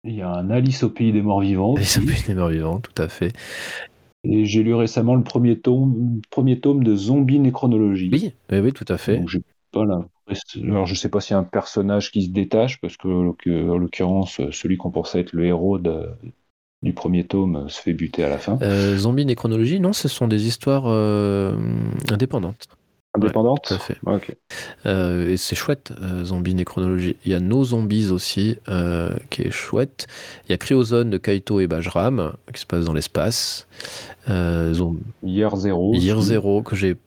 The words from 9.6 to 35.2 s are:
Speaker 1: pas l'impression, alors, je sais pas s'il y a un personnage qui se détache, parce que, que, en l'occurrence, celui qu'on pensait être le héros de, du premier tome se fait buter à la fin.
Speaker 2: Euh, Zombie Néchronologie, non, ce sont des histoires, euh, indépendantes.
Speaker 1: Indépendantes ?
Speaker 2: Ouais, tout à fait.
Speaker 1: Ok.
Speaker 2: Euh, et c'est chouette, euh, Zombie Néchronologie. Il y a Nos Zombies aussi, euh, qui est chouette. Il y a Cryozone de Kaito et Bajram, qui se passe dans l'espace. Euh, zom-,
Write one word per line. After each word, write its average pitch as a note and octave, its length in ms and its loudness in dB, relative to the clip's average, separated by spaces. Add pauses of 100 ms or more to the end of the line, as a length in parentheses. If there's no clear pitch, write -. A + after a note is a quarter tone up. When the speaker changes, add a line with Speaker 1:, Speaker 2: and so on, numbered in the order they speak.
Speaker 1:
pas G#2 140 0
l'impression, F#2+ 760 -6
alors, G2 240 0
je F#2+ 80 -2
sais - 140 -4
pas G2+ 120 0
s'il - 120 -4
y G2 40 4
a - 20 4
un F2+ 40 0
personnage G2+ 680 -2
qui G2+ 140 0
se F2+ 60 -4
détache, A2 500 0
parce - 160 -8
que, F2+ 400 2
que, E2+ 320 0
en F2 80 2
l'occurrence, F#2 640 0 (100)
celui F2+ 260 -2
qu'on E2+ 120 -6
pensait F2 300 -2
être F2+ 140 -4
le E2+ 120 0
héros F2 320 2
de, E2 320 -2 (720)
du F2+ 120 -2
premier F2+ 320 0
tome F2+ 440 0
se - 100 -12
fait E2+ 140 -2
buter D#2+ 300 -2
à C#2+ 60 0
la C#2+ 100 -2
fin. G#2+ 240 -2
Speaker 2:
Euh, G2 340 2
Zombie B2 300 0
Néchronologie, A#2+ 520 0
non, F#3 140 2
ce - 140 -4
sont B2 200 0
des G#2+ 200 2
histoires, C3+ 400 0
euh, G#2 680 2 (540)
indépendantes. G#2+ 580 -2 (460)
Speaker 1:
Indépendantes ? A2 580 2
Speaker 2:
Ouais, F#2+ 60 -2
tout - 40 -8
à - 40 -12
fait. - 200 -8
Speaker 1:
Ok. F#2+ 300 -2 (520)
Speaker 2:
Euh, F2 420 0
et F#2 80 2
c'est - 180 -4
chouette, - 460 -4
euh, F2+ 240 -6
Zombie F2+ 280 -2
Néchronologie. F2+ 640 0 (100)
Il F#2+ 60 0
y F#2 40 4
a F2 40 0
Nos A2+ 240 2
Zombies A2 480 0
aussi, G2 460 0 (100)
euh, F2 480 0 (140)
qui - 140 -4
est F2+ 80 -2
chouette. - 560 -4 (420)
Il - 20 0
y - 20 4
a F2 40 0
Cryozone A#2+ 540 2
de F#2+ 60 0
Kaito G2 440 0
et F2+ 60 2
Bajram, E2 680 0 (200)
qui - 60 -14
se - 60 -14
passe F2 200 0
dans E2 80 0
l'espace. - 760 -2 (600)
Euh, E2+ 460 0
zom-, E2+ 260 -2 (240)